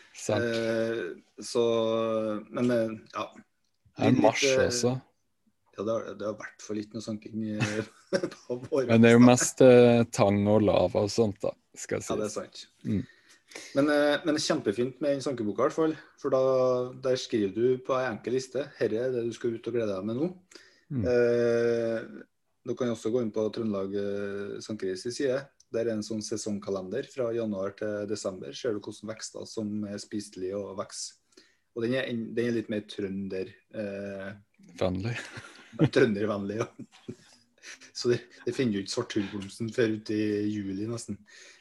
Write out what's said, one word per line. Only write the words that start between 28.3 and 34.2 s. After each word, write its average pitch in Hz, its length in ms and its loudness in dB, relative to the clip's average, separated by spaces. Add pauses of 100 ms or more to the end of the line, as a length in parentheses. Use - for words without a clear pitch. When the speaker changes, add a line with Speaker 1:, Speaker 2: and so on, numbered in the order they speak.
Speaker 2:
Ser 120 200 -4
du 104 60 -4
hvordan 104 280 -12
vekster 104 400 -12
som 104 380 -6
er 101 120 -8
spiselige 98 580 -8
og 98 220 -8
vekst. - 360 -10 (600)
Og 117 80 -2
den 120 120 0
er 131 140 0
en, 113 260 -6
den 117 120 2
er 120 40 0
litt 113 180 -2
mer 104 120 -2
trønder, 95 680 -6 (220)
eh, 101 640 -8 (440)